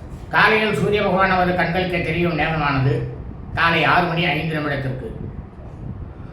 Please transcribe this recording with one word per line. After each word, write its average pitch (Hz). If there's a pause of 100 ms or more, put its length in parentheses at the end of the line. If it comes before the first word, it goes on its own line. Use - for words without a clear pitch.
(340)
காலையில் 214
சூரிய 208
பகவான் 190
நமது 180
கண்களுக்கு 175
தெரியும் 170
நேரமானது 147 (600)
காலை 165 (100)
ஆறு 175
மணி 165 (120)
ஐந்து 156
நிமிடத்திற்கு. 131 (1200)